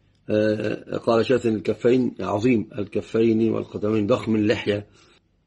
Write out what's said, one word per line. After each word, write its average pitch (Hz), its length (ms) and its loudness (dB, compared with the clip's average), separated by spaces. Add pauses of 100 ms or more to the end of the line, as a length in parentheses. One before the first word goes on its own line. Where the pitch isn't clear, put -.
(300)
آه، 107 640 -2
قال: 113 300 2
"شاة 123 180 2
الكفين"، 117 760 0
عظيم 104 480 0 (100)
الكفين 110 720 0
والقدمين، 107 560 -2
ضخم 113 300 0
اللحية، 104 500 -2 (600)